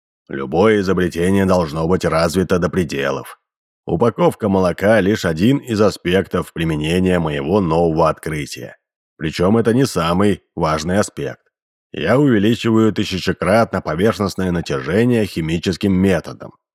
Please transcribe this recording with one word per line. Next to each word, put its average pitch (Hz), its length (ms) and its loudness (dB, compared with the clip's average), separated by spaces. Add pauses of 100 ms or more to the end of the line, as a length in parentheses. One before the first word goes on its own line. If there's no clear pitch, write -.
(280)
«Любое 85 520 2
изобретение 92 680 0
должно 82 400 0
быть 92 180 0
развито 85 540 0
до 85 100 0
пределов. 69 720 -4 (460)
Упаковка 117 640 0
молока — 95 500 2
лишь 101 260 0
один 95 340 2
из 110 220 -2
аспектов 90 720 0
применения 82 680 0
моего 78 400 0
нового 82 480 2
открытия. 73 680 -8 (400)
Причем 87 400 0
это 113 160 2
не 127 140 2
самый 90 560 0 (140)
важный 82 420 -2
аспект. 71 440 -6 (500)
Я 101 260 0
увеличиваю 110 720 2
тысячекратно 95 880 0
поверхностное 92 720 -2
натяжение 87 760 0
химическим 98 680 -2
методом. 85 640 -2 (200)